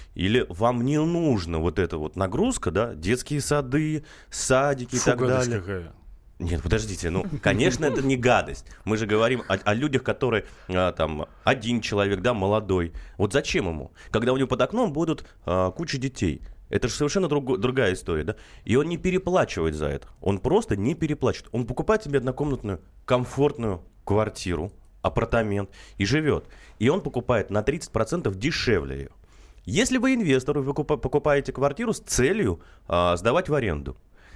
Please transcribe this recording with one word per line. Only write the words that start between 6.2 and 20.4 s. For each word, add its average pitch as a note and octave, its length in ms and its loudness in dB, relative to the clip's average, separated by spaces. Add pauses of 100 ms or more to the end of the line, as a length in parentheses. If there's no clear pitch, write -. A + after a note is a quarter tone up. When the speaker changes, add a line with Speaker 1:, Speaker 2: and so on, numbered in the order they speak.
Speaker 1:
Нет, E2+ 240 -2
подождите, F#2+ 480 -2
ну, F#2 160 -2 (160)
конечно, B2 420 2
это C#3 180 0
не C3+ 140 2
гадость. A#2 480 2 (200)
Мы G#2+ 120 0
же A2 100 -2
говорим A2+ 420 2
о, G2 60 0
о G#2 200 2
людях, C3 280 0
которые, A2+ 440 0 (220)
а, F#2 240 2
там, D#2 340 -2 (180)
один A#2+ 360 2
человек, G2+ 400 0
да, A#2+ 140 2
молодой. F#2+ 580 0 (260)
Вот G2+ 140 0
зачем C#3 360 0
ему? D2+ 240 -8 (180)
Когда A#2 220 2
у C3 40 0
него C3+ 120 0
под B2 140 0
окном G3 300 0
будут, D#3+ 340 -2 (180)
а, F#2 280 0
куча E3 260 -6
детей. G2+ 440 -2 (280)
Это - 160 0
же A2+ 80 -2
совершенно D#3 340 0
друго-, C#3 280 0
другая B2 380 2
история, D#2 300 -4
да? D#2+ 120 -4 (300)
И A2+ 100 2
он D3+ 120 4
не E3+ 100 -4
переплачивает F3+ 760 0
за D2+ 120 -2
это. C#2+ 200 -6 (140)
Он G2 180 -2
просто E3 380 0